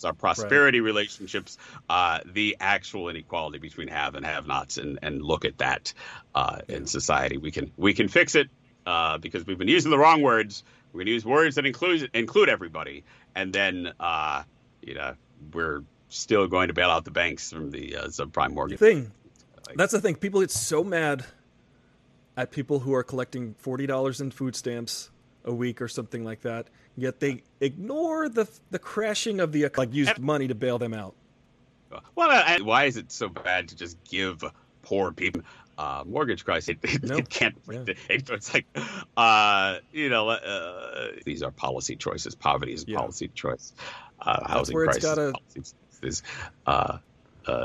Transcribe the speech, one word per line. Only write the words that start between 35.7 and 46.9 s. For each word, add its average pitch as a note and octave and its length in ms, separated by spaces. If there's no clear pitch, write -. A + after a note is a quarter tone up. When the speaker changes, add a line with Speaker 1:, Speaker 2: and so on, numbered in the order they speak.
Speaker 1:
uh, C#2+ 280
mortgage A#2 380
crisis? E2+ 260
It, E2+ 140
it, C#3 200
Speaker 2:
No. C3 140
Speaker 1:
it C3+ 120
can't. - 260
Speaker 2:
Yeah. A#2+ 140
Speaker 1:
It, B2+ 200
it's G#2 240
like, - 120
uh, G#2 600
you D3+ 160
know, A2 200
uh, F2 800
these C#2+ 160
are C2+ 100
policy C2 440
choices. - 400
Poverty C#2 380
is - 100
a - 80
Speaker 2:
Yeah. F#2+ 80
Speaker 1:
policy - 300
choice. - 440
Uh, - 200
Speaker 2:
That's - 120
Speaker 1:
housing - 240
Speaker 2:
where D#3+ 100
it's C#3 140
Speaker 1:
crisis D#3 100
Speaker 2:
gotta D3+ 220
Speaker 1:
policy - 420
choices, C2+ 220
uh, - 300